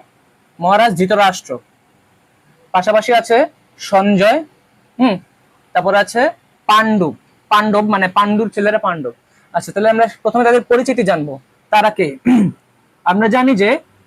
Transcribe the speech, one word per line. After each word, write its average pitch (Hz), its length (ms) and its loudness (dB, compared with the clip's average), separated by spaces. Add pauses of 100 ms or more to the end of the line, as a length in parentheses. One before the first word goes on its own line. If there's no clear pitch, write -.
(600)
মহারাজ 202 360 2
ধৃতরাষ্ট্র, 190 600 0 (1120)
পাশাপাশি 214 420 0
আছে 233 320 2 (320)
সঞ্জয়, 208 640 0 (540)
হুম, 233 200 0 (540)
তারপর 185 220 -2
আছে 233 360 0 (360)
পাণ্ডু, 214 480 0 (340)
পাণ্ডব 208 320 0
মানে 202 280 -2
পাণ্ডুর 208 400 0
ছেলেরা 208 300 -2
পাণ্ডব। 160 340 -6 (400)
আচ্ছা, 175 200 -6
তাহলে 214 180 0
আমরা 226 160 2 (160)
প্রথমে 233 220 0
তাদের 240 180 2
পরিচিতি 247 400 0
জানবো। 151 380 -4 (300)
তারা 214 200 2
কে? 175 340 -4
<clears throat> 233 260 2 (540)
আমরা 202 240 0
জানি 254 260 2
যে 208 240 0 (280)